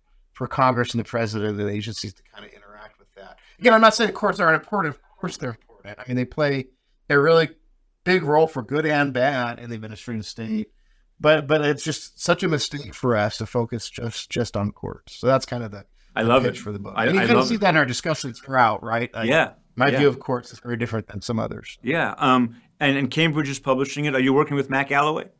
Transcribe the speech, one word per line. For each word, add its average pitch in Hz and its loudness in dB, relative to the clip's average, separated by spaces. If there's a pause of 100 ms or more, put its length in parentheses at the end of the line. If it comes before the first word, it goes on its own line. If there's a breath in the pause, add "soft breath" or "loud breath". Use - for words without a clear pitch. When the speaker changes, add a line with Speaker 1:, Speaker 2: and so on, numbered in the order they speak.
(320)
Speaker 1:
for 123 -8
Congress 123 2
and 117 0
the 104 -6
president 107 -2
and 101 -2
agencies 104 -8
to - -20 (100)
kinda 104 -20
interact 104 -20
with - -20
that. 95 -20 (180 soft breath)
Again, 226 6
I'm 220 6
not 220 8
saying 208 0
courts 196 -2
aren't 160 4
important. 170 -4
Of - -20 (180)
course - -8
they're 127 -6
important. - -18
I - -16
mean, 123 -4
they 127 0
play 139 -2 (420)
a 143 6
really 160 6 (560)
big 180 2
role 151 4
for 139 -8
good 151 -2
and 143 0
bad 123 -2
in 120 -16
the 117 -8
administrative 110 -10
state, 214 -8 (480)
but, 151 2
but 151 2
it's 143 0
just - -8
such 180 0
a 180 0
mistake 143 -4
for 120 0
us 104 -2
to 107 -6
focus 120 -6
just, - -10
just 117 -4
on 101 -2
courts. - -14
So - -4
that's 131 2
kind 120 -10
of 104 -14
the, 98 -18 (300)
Speaker 2:
I 110 -2
Speaker 1:
the 113 2
Speaker 2:
love 127 6
Speaker 1:
pitch 110 -2
Speaker 2:
it. - -14
Speaker 1:
for 104 -8
the 101 -8
book. 98 -12
Speaker 2:
I, 110 0
Speaker 1:
And 165 2
you - 2
Speaker 2:
I 117 2
Speaker 1:
kinda - 6
Speaker 2:
love - 0
Speaker 1:
see 240 0
Speaker 2:
it. 196 -6
Speaker 1:
that 185 4
in 160 2
our 147 4
discussions 127 -6
throughout, 120 2
right? 117 -2
Like, 113 -4
Speaker 2:
Yeah. 147 2 (240)
Speaker 1:
my 131 4
Speaker 2:
Yeah. 131 2
Speaker 1:
view 143 6
of - 0
courts 123 -6
is 117 -20
very 120 -8
different 113 -4
than 113 -12
some 113 -4
others. 110 -8
Speaker 2:
Yeah. 131 -2
Um, 127 2 (240 loud breath)
and, 139 2
and 131 -2
Cambridge 151 0
is 135 -8
publishing 135 -2
it. 147 -2
Are 131 2
you 131 4
working 147 2
with 139 -2
Matt 139 0
Galloway? 147 0